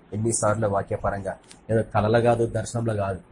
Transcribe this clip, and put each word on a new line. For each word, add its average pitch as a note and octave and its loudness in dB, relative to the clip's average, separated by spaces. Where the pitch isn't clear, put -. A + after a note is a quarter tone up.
ఎన్నిసార్లు A2 0
వాక్యపరంగా. G2 -2
ఏదో A2 4
కలల G#2+ 4
కాదు, A#2 4
దర్శనంలో A2 -2
కాదు G2 -4